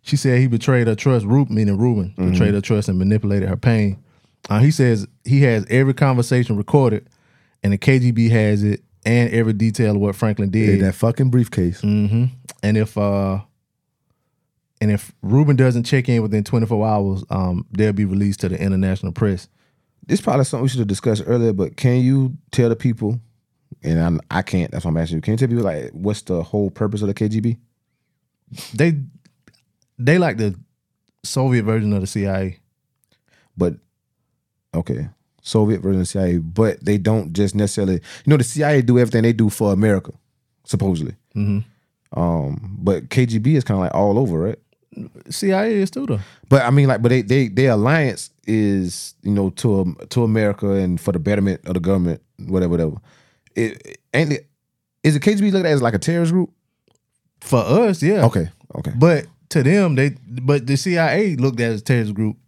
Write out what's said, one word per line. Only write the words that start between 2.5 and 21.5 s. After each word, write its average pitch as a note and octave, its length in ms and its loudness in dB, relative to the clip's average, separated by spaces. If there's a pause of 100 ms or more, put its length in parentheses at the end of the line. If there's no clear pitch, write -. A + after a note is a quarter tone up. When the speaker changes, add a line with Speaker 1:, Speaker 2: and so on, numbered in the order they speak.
Speaker 1:
her G2+ 80 0
trust G#2 280 0
and F#2 100 0
manipulated G2+ 500 0
her F2+ 80 -4
pain. G#2+ 400 2 (520)
Uh, G#2 100 0
he C#3 100 6
says A#2+ 380 2 (160)
he C#3 180 2
has A2+ 280 2
every C3 260 2
conversation B2 600 0
recorded, G#2+ 520 0 (560)
and G2 100 2
the G2 40 0
K C3+ 220 4
G B2 120 2
B A2+ 180 2
has G#2 340 2
it, G#2 200 -2 (200)
and A#2+ 300 2
every A2+ 200 2
detail G#2+ 420 0
of G2 60 0
what G2+ 140 -2
Franklin G#2 360 -2
did. G#2+ 240 2
Speaker 2:
In G2 60 2
that F#2+ 120 2
fucking B2 380 0
briefcase. G2+ 500 0
Speaker 1:
Mm-hmm. G#2 440 0 (360)
And G#2+ 160 2
if, G#2+ 200 -2
uh, G2+ 420 -2 (1400)
and G#2+ 100 2
if - 200 -4 (100)
Ruben C#3 340 4
doesn't B2 280 2
check B2+ 260 0
in A#2 120 2
within G#2+ 220 0
twenty-four A2 420 0
hours, G2 440 0
um, F2+ 420 -2
they'll G#2 220 0
be G#2 120 0
released G2 360 -2
to F#2 80 -2
the E2 120 -4
international F#2+ 500 -2
press. G2 360 -2 (580)
Speaker 2:
This G3+ 160 0
probably C3+ 240 2
something B2+ 180 -6
we C3+ 60 0
should B2 100 -4
have G#2+ 80 0
discussed G#2 380 -2
earlier, A#2 280 0